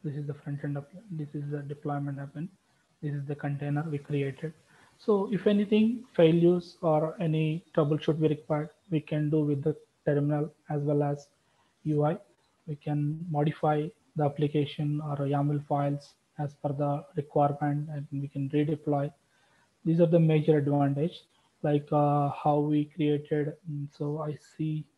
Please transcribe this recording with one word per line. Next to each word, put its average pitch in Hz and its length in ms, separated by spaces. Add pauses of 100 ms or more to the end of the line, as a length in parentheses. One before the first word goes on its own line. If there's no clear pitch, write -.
this 143 120
is 147 100
the 143 80
front 143 300
end 143 120
of, 139 100 (240)
this 156 240
is 143 160
the 147 80
deployment 143 600
happen. 147 300 (540)
This 147 120
is 143 120
the 143 80
container 143 560
we 143 80
created. 143 540 (460)
So 202 340
if 190 140
anything 214 580 (100)
failures 170 680
or 156 380
any 156 440 (100)
troubleshoot 151 440
we 156 100
require, 151 420 (200)
we 156 100
can 151 300
do 156 100
with 147 220
the 151 120 (300)
terminal 147 480 (160)
as 147 140
well 147 200
as 143 260 (560)
U 147 200
I. 160 140 (480)
We 151 100
can 151 540
modify 151 580 (280)
the 151 80
application 147 760
or 147 160
yaml 143 500
files 143 460 (260)
as 147 140
per 143 220
the 143 300 (120)
requirement, 147 720
and 143 220
we 143 160
can 139 220
redeploy. 147 600 (760)
These 165 160
are 170 40
the 170 140
major 156 380
advantage, 143 640 (400)
like, 147 280
uh, 147 380
how 147 300
we 147 260
created. 147 680 (160)
Mm, 147 260
so 151 240
I 151 160 (200)
see 156 280 (140)